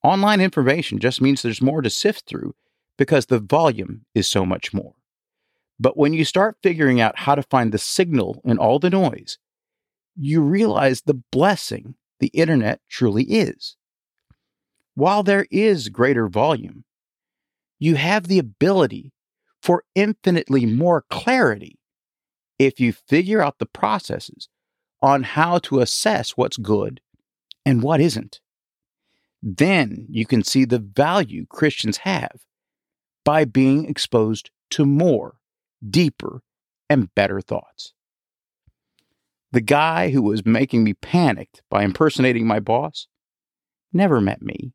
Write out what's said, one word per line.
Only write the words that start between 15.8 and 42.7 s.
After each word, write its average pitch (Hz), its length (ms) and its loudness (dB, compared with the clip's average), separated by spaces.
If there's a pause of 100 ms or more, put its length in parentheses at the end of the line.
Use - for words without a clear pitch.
greater 117 400 0
volume, 107 560 -4 (960)
you 160 180 2
have 170 320 -2
the 185 120 2
ability 143 720 0 (480)
for 175 240 0 (100)
infinitely 180 680 0
more 147 440 0
clarity 127 680 -2 (800)
if 135 240 2
you 120 100 2
figure 185 500 0
out 143 180 -2
the - 60 -4
processes - 840 -8 (520)
on 139 220 2
how 165 360 -2
to 135 200 -2
assess 131 520 -2
what's - 260 -4
good 104 420 -4 (680)
and 127 160 2
what 143 200 0
isn't. 117 400 -2 (1000)
Then 113 680 -2
you 110 160 -2
can 113 180 0
see 135 220 2
the 120 140 -2
value 117 680 -2
Christians - 540 -4
have 120 440 -8 (840)
by 151 160 2
being 135 420 2
exposed 110 640 -2 (220)
to 147 160 2
more, 143 480 2 (520)
deeper, - 540 -2 (480)
and 123 240 0
better 98 280 0
thoughts. - 520 -10 (1600)
The 123 100 2
guy 160 480 0
who 135 140 0
was 104 240 -2
making 113 360 2
me 107 120 0
panicked - 720 -2
by 101 140 0
impersonating 123 640 0
my 107 120 2
boss 120 460 -6 (880)